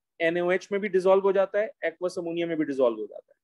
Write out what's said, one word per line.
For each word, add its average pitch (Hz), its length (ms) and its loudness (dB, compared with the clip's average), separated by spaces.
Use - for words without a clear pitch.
एनएओएच 175 520 0
में 202 100 -2
भी 208 80 -4
dissolve 190 340 4
हो 196 100 4
जाता 196 260 0
है, 220 100 -2
aqueous 175 340 -4
ammonia 170 280 -4
में 165 100 -4
भी 151 80 0
dissolve 127 340 2
हो 104 60 -6
जाता - 260 -18
है। - 120 -20